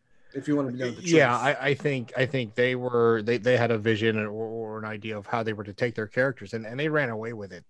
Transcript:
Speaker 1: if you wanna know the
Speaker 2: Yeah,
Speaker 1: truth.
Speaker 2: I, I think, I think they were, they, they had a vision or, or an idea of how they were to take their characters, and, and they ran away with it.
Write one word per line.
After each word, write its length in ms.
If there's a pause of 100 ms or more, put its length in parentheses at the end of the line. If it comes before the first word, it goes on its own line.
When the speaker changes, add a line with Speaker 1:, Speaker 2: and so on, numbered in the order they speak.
(340)
Speaker 1:
if 140
you 80
wanna 160
know 200
the 100
Speaker 2:
Yeah, 260
Speaker 1:
truth. 340
Speaker 2:
I, 80
I 40
think, 420
I 100
think 300
they 200
were, 460
they, 160
they 200
had 140
a 60
vision 400
or, 120
or 500
an 60
idea 320
of 100
how 160
they 80
were 140
to 80
take 220
their 120
characters, 460
and, 120
and 140
they 80
ran 220
away 240
with 180
it. 180